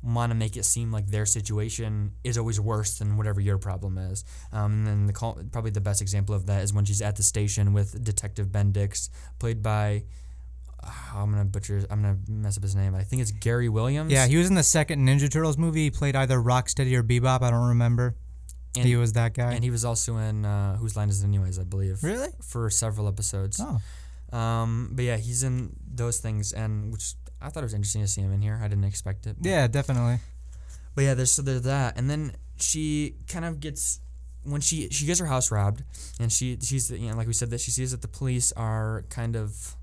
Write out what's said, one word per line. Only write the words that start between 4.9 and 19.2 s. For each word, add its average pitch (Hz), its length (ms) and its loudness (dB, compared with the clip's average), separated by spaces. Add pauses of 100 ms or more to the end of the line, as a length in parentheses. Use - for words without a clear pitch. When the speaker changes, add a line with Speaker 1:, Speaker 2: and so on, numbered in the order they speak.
Speaker 1:
the 101 80 2
call, 113 260 -4 (100)
probably 113 220 -2
the 101 80 0
best 101 220 0
example 101 340 0
of 92 120 0
that 98 140 2
is 101 120 0
when 101 100 4
she's 101 180 2
at 101 140 -2
the - 80 0
station 104 480 2
with 104 320 0
Detective 101 440 -4
Bendix, 101 600 0 (320)
played 113 240 -2
by, 104 400 2 (760)
uh, - 100 -12 (240)
I'm 104 160 0
gonna 104 140 2
butcher, 98 440 0
I'm 104 120 0
gonna 101 160 2 (100)
mess 104 300 -2
up 98 60 -4
his 98 120 0
name. 95 200 2
I 95 80 0
think 127 180 0
it's 107 100 -2
Gary 117 380 0
Williams. 135 420 2
Speaker 2:
Yeah, 131 160 8
he 135 80 6
was 175 140 6
in 190 60 6
the 165 80 6
second 147 440 4
Ninja 139 240 6
Turtles 156 260 4
movie. 160 260 2
He 147 80 4
played 139 260 2
either 131 200 4
Rocksteady 123 580 2
or 123 80 4
Bebop. 123 380 4
I 123 80 4
don't 120 200 4
remember. 120 480 4 (580)
Speaker 1:
And 123 100 4
Speaker 2:
He 123 120 8
was 117 160 4
that 117 200 2